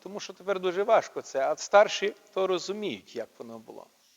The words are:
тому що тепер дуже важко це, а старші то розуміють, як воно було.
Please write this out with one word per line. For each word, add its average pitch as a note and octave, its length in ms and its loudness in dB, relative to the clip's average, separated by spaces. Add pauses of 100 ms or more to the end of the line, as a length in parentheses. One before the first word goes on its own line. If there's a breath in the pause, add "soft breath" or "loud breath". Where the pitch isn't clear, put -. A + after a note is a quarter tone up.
тому G3+ 160 -12
що - 140 -12
тепер F#3 260 -4
дуже F#3 240 -2
важко G3+ 380 2
це, C3+ 300 -4
а D#3 40 -4
старші G3+ 600 4 (180)
то F#3+ 140 0
розуміють, F#3 680 -6
як A2 220 -8
воно A2+ 220 -16
було. A2 280 -20 (300)